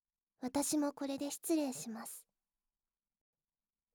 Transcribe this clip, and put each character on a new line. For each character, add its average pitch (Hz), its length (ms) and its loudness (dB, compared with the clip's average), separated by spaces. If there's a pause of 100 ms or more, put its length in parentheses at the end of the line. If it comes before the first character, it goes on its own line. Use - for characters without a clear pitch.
(400)
私 285 360 2
も 285 160 4
こ 285 140 -4
れ 277 100 -2
で 285 140 -2
失 - 260 2
礼 285 160 4
し - 160 -8
ま 226 180 -8
す。 - 200 -14 (1700)